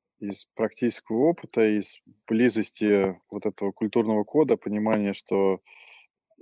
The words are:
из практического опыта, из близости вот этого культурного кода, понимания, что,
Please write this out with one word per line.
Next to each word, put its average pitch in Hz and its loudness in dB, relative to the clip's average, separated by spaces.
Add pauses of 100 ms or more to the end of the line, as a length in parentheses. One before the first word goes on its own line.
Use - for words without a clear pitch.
(200)
из 101 -10 (100)
практического 113 -2
опыта, 123 0
из 104 -2 (260)
близости 107 2 (140)
вот 104 -6
этого 101 -4
культурного 110 0
кода, 131 2
понимания, 107 -2
что, 98 0 (840)